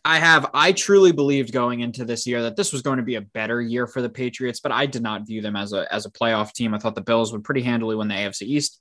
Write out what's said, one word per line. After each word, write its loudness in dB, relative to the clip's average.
I 4
have. 6
I 6
truly 6
believed 0
going 0
into -6
this -6
year -2
that -4
this -2
was -6
going 0
to -2
be -2
a -4
better -4
year -2
for -6
the -4
Patriots, -6
but -4
I 0
did -6
not -6
view -8
them -4
as -6
a, -4
as -4
a -14
playoff 0
team. -2
I -2
thought -4
the -6
Bills 0
would -8
pretty -2
handily -2
win -2
the -2
A -2
F -4
C -10
East. -4